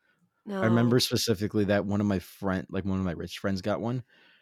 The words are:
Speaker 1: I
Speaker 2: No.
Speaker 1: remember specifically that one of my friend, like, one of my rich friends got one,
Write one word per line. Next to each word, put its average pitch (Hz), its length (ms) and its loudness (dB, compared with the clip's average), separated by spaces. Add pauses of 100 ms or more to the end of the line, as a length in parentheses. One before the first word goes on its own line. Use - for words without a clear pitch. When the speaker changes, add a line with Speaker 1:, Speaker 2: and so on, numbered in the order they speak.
(640)
Speaker 1:
I 113 40 4
Speaker 2:
No. - 0 -
Speaker 1:
remember 117 340 4
specifically 107 680 0
that 101 200 2
one 101 140 0
of 104 80 0
my 95 120 2
friend, 92 500 -4
like, 95 160 -4
one 95 120 -2
of 95 80 -2
my 85 60 -2
rich 85 260 -10
friends 98 240 -4
got 101 180 -2
one, 117 240 -4 (380)